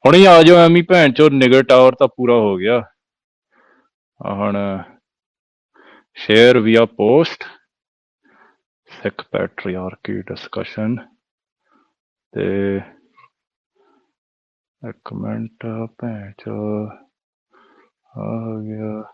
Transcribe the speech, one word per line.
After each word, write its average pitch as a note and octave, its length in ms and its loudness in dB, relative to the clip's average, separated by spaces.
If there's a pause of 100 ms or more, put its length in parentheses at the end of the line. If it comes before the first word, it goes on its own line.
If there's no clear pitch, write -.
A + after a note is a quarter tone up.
ਹੁਣੇ F3+ 220 6
ਆ E3 160 8
ਜਾਓ F3 140 8
ਐਵੇਂ E3+ 180 4
ਹੀ, F3 60 2
ਭੈਣ E3+ 300 2
ਚੋਦ, D3+ 220 2
ਨਿਗਰ C3 300 2
ਟਾਵਰ B2+ 320 4
ਤਾਂ C3+ 120 0
ਪੂਰਾ A#2+ 260 -4
ਹੋ G#2 240 0
ਗਿਆ। A2 200 -4 (1500)
ਆ G2+ 80 -8
ਹੁਣ G2+ 240 -6 (1600)
share A#2+ 460 4
via A2+ 200 2
post, A#2+ 640 -2 (1400)
ਸਿੱਖ - 420 -14
ਪੈਟਰੀਆਰਕੀ F#2+ 920 -10
ਡਿਸਕਸ਼ਨ G#2+ 760 -12 (1400)
ਤੇ G2 440 -6 (2000)
ਇੱਕ - 240 -20
ਮਿੰਟ, A2 520 -14 (360)
ਭੈਣ G#2+ 300 -16
ਚੋ, G#2+ 540 -12 (1300)
ਆ A2 440 -12
ਗਿਆ G#2+ 420 -14 (100)